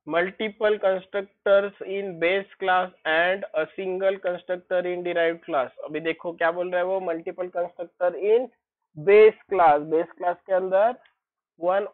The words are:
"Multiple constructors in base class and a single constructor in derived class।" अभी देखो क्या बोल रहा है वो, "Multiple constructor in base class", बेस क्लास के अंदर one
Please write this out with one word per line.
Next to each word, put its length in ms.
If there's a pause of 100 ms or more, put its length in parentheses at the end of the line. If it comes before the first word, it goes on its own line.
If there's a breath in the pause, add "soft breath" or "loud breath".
"Multiple 680
constructors 920 (140)
in 240 (140)
base 260 (120)
class 280 (180)
and 360 (140)
a 60 (140)
single 480
constructor 560
in 240
derived 340
class।" 440
अभी 160
देखो 320
क्या 180
बोल 200
रहा 80
है 60
वो, 160
"Multiple 560
constructor 540 (140)
in 240 (480)
base 440 (140)
class", 260
बेस 320
क्लास 240 (100)
के 60
अंदर 420 (680)
one 300